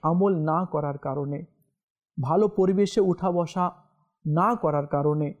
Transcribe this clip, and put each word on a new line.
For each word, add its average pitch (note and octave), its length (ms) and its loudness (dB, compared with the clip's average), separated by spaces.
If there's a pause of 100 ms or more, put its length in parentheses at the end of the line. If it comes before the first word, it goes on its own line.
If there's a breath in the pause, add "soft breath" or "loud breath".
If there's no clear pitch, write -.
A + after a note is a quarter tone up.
আমল F3+ 320 2
না D#3+ 320 -2
করার D3 320 -4
কারণে, C#3+ 460 -6 (760)
ভালো E3+ 280 2
পরিবেশে G3 520 2
উঠা F#3 300 2
বসা F3 420 -2 (540)
না F3 280 2
করার D3 320 -2
কারণে D3+ 540 0